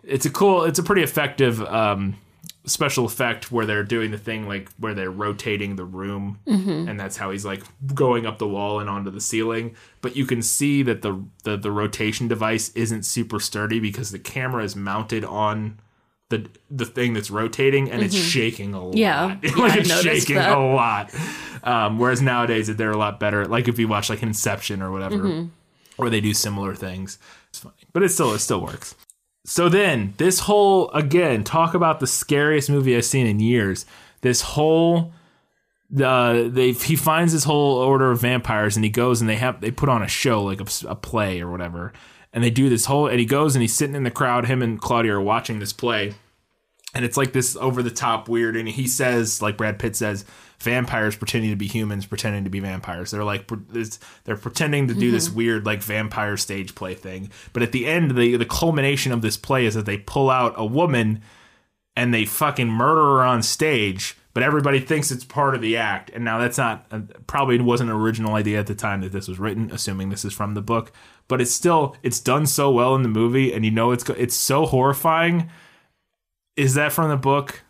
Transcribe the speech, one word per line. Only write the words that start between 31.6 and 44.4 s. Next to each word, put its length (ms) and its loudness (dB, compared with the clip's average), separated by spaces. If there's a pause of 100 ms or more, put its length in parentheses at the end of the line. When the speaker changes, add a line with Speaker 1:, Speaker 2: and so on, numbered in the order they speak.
Speaker 1:
about 240 2
the 80 0
scariest 640 2
movie 260 4
I've 80 2
seen 220 2
in 140 2
years. 440 2 (360)
This 200 2
whole, 720 2 (880)
uh, 460 4
they, 240 4
he 240 0
finds 360 2
this 120 2
whole 340 4
order 320 4
of 100 2
vampires, 560 0
and 80 2
he 60 2
goes 300 2
and 80 2
they 80 0
have, 240 -2
they 100 -4
put 180 -2
on 140 2
a 60 -4
show, 360 0
like 160 -4
a, 60 -8 (220)
a 60 -6
play 460 -2
or 100 -8
whatever, 420 -8 (400)
and 100 0
they 80 4
do 180 4
this 180 2
whole, 220 2
and 120 0
he 60 2
goes 280 2
and 80 2
he's 120 0
sitting 220 -2
in 80 -2
the 60 0
crowd. 360 0